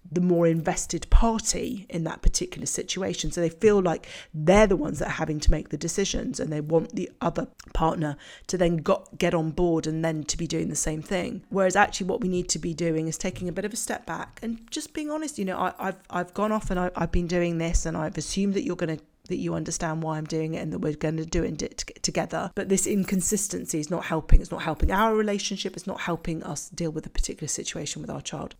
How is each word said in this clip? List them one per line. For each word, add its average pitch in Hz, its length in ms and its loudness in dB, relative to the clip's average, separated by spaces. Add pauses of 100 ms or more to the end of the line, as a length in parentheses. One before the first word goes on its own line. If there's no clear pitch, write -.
(120)
the 170 80 2
more 175 260 6
invested 160 640 0
party 220 800 4
in 165 160 -4
that 165 180 -6
particular - 440 0
situation. 180 680 -4
So 175 80 -2
they 170 80 2
feel 202 340 4
like 170 240 0 (260)
they're 185 360 6
the 190 80 4
ones 208 240 -2
that - 80 -4
are 156 40 -4
having 160 280 -2
to - 100 6
make - 200 4
the 160 60 -6
decisions, - 640 -2
and 151 140 -4
they 151 80 -2
want 160 340 0
the 185 160 -4 (100)
other 170 280 -2 (260)
partner 160 420 0 (300)
to 190 100 -4
then 175 200 4
go, - 280 2 (140)
get 175 160 2
on 160 160 2
board 165 380 2
and 160 160 -2
then 160 200 0
to - 120 -4
be 170 100 -4
doing 160 220 -2
the 151 80 -4
same 156 260 -2
thing. 180 460 -4
Whereas 190 260 2
actually 196 320 2
what 185 140 0
we 185 80 0
need 180 220 -2
to 165 100 -2
be 170 120 -4
doing 160 360 0
is 160 100 -6
taking 180 300 -4
a 165 40 -4
bit 190 120 -4
of 214 80 -6
a 233 40 -8
step - 300 -6
back - 380 -8
and 226 160 -6 (100)
just - 240 -8
being 302 160 -6
honest. 302 300 -6
You 196 60 -2
know, 185 120 -4
I, 185 220 -2
I've, 190 180 -4 (100)
I've 175 260 -6
gone 214 180 0
off 214 180 -2
and 180 80 0
I, 180 160 0
I've 170 160 -2
been 175 160 2
doing 170 320 0
this, 165 260 0
and 165 120 -4
I've 156 200 -4
assumed 196 380 -2
that 202 80 -2
you're 175 140 -4
gonna, 160 220 -4 (300)
that 180 80 -4
you 170 180 -4
understand 160 480 -4
why 156 160 -4
I'm 156 60 -6
doing 160 300 -2
it - 40 -4
and - 140 -6
that - 80 -4
we're 151 140 0
gonna 160 300 -2
do 165 200 0
it 156 140 -4
t-, - 440 -8
together. 170 540 -2
But 190 120 -4
this 196 200 2
inconsistency 190 880 -2
is 151 100 -4
not 175 160 -4
helping. - 360 8
It's - 100 -6
not 165 120 -6
helping - 280 2
our 220 240 4
relationship. 202 640 -2
It's - 100 -12
not 185 140 -6
helping 170 420 -4
us - 280 -8
deal 165 200 -4
with 156 160 -6
a - 40 -14
particular - 360 -2
situation 147 560 -6
with - 80 -10
our 147 100 -6
child. - 400 -10